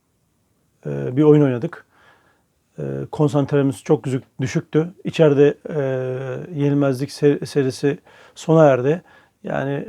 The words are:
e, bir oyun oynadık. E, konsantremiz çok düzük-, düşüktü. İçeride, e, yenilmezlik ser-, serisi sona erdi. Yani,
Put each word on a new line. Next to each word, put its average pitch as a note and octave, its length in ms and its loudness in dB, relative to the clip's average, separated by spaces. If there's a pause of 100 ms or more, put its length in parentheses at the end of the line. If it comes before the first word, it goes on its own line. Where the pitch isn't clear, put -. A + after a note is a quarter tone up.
(880)
e, C#3 300 -8
bir D3 60 2
oyun D3+ 200 6
oynadık. B2+ 440 -4 (920)
E, D#3 40 -10 (300)
konsantremiz C#3 680 0
çok - 220 0
düzük-, C3 360 -8
düşüktü. D#3+ 540 -4 (100)
İçeride, D3 540 4 (100)
e, D#3+ 120 -6 (800)
yenilmezlik C#3+ 500 0
ser-, C#3+ 360 0
serisi C#3 520 -2 (360)
sona D#3+ 300 4
erdi. C#3 380 2 (420)
Yani, C#3 440 -6